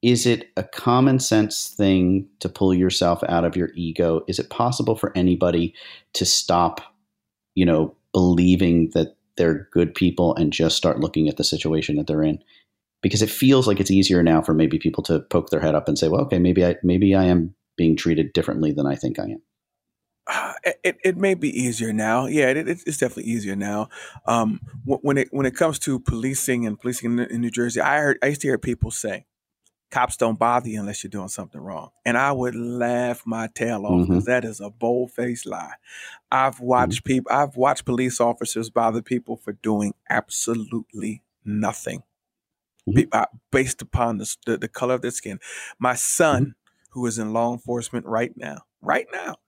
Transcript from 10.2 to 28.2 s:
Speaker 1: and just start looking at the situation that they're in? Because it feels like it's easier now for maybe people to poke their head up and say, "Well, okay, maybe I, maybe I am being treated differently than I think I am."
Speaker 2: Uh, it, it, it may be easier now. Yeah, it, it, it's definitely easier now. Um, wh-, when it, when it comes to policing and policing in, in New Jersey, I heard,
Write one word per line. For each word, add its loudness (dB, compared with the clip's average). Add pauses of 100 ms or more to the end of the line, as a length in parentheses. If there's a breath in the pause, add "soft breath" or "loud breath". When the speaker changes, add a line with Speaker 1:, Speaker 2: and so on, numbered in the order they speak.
Speaker 1:
and 0
just 2
start 0
looking 0
at -4
the -2
situation -2
that -2
they're 0
in? 0 (640 soft breath)
Because 2
it 0
feels 4
like 2
it's 2
easier 6
now 4
for 0
maybe 2
people -2
to 0
poke 0
their 0
head 2
up 0
and 0
say, 2
"Well, 2
okay, 0
maybe 4
I, 2
maybe 4
I 4
am 2 (220)
being 4
treated 0
differently 0
than 0
I 0
think -4
I -4
am." -8 (840)
Speaker 2:
Uh, -6 (100)
it, -2
it, 0
it 2
may 2
be -2
easier -4
now. 0
Yeah, 2
it, 2
it, -4 (180)
it's -6
definitely -4
easier -4
now. -4 (380 loud breath)
Um, 0 (260)
wh-, -2
when 2
it, -2
when -2
it -2
comes 0
to -2
policing -2
and -6
policing -4
in, 0
in -4
New -4
Jersey, -2
I 0
heard, 2